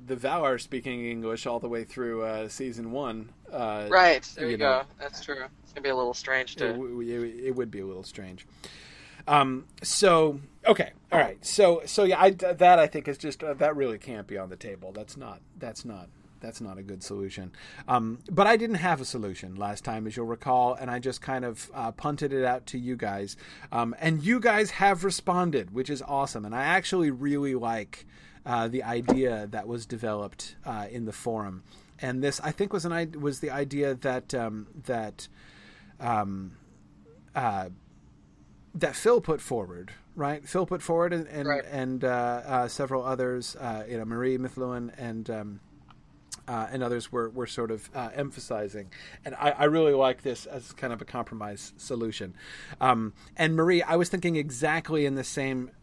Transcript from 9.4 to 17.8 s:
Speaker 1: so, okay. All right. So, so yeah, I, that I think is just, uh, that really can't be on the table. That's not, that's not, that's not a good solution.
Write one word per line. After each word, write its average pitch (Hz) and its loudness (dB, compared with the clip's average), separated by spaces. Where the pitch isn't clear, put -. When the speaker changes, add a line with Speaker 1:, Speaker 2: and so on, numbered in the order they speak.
Speaker 1:
so, 160 6
okay. 214 6
All 170 8
right. 110 2
So, 175 6
so - 2
yeah, 185 6
I, 190 12
that 180 8
I 160 10
think 151 -2
is 139 -2
just, 151 -8
uh, 147 -2
that 147 2
really 127 0
can't 104 -12
be 101 -8
on 95 -6
the 92 -12
table. 95 -12
That's 107 -14
not, 110 -14
that's 123 -12
not, 98 -12
that's 117 -12
not 95 -10
a 98 -12
good 95 -12
solution. 98 -8